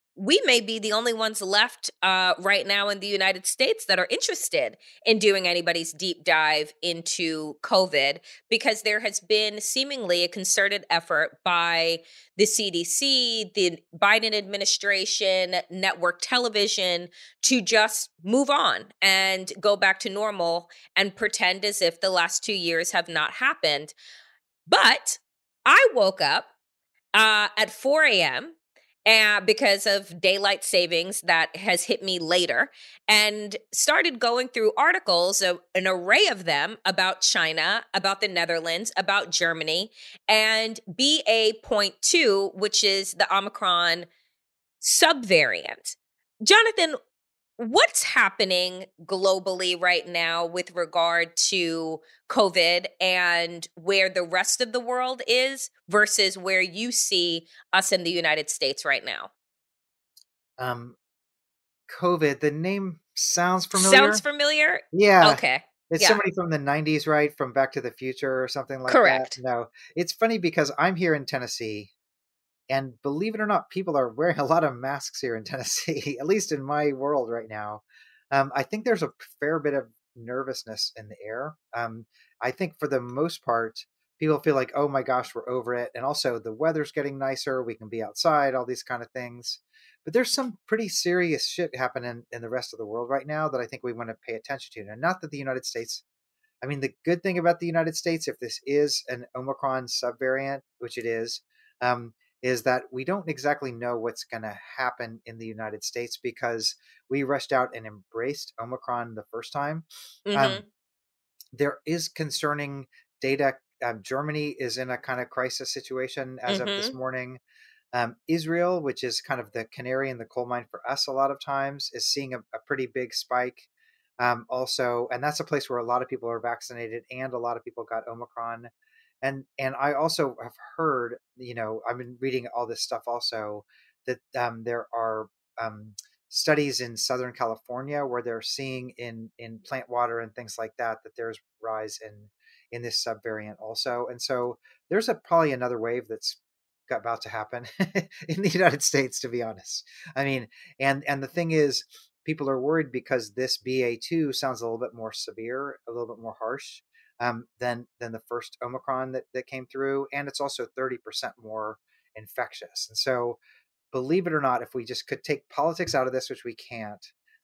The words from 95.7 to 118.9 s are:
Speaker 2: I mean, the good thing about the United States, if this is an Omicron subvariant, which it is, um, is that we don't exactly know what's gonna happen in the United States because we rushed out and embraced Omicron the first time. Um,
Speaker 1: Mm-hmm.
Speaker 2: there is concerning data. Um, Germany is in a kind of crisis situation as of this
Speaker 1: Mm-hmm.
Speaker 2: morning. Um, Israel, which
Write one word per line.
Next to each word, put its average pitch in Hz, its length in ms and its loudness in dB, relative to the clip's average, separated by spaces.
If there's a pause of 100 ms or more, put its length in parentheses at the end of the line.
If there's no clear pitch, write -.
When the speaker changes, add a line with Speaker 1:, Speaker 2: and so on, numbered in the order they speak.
Speaker 2:
I 123 40 -10
mean, 139 140 -6
the 135 140 -4 (100)
good 170 180 0
thing 185 160 -2
about 170 220 2
the 170 140 -4
United 160 220 0
States, 165 320 -2
if - 120 -6
this - 240 -10
is 143 440 0
an 123 180 -8 (100)
Omicron 131 500 -4
subvariant, 131 760 -4 (160)
which 120 200 -10
it 117 80 -6
is, 113 360 -4 (380)
um, 120 340 -2 (280)
is 127 220 0
that 127 260 2
we 131 140 -6
don't 180 240 -4
exactly 143 420 -2
know 120 260 -6
what's 113 280 -6
gonna 107 340 -10 (180)
happen 117 480 -6
in 113 140 -16
the 113 80 -12
United 107 380 -10
States 120 360 -8
because 120 540 -4 (340)
we 139 140 -2
rushed 135 300 -2
out 127 220 2
and 113 120 -12
embraced 113 760 -8
Omicron 120 540 -6
the 107 160 -12
first 113 220 -12
time. 151 320 -4 (420)
Um, 202 80 -2
Speaker 1:
Mm-hmm. 190 300 2 (880)
Speaker 2:
there 143 340 -2
is 165 220 -4
concerning 143 800 -6 (340)
data. 135 380 0 (260)
Um, 117 180 -4
Germany 147 560 -4
is 120 200 -6
in 127 120 -6
a 123 80 -6
kind 127 220 -6
of 120 100 -8
crisis 127 420 -6
situation 131 720 -8
as 196 160 -2
of 123 80 -4
this 202 220 -4
Speaker 1:
Mm-hmm. 262 100 -12
Speaker 2:
morning. 127 400 -8 (560)
Um, 117 220 -2 (100)
Israel, 170 560 0
which 131 220 -4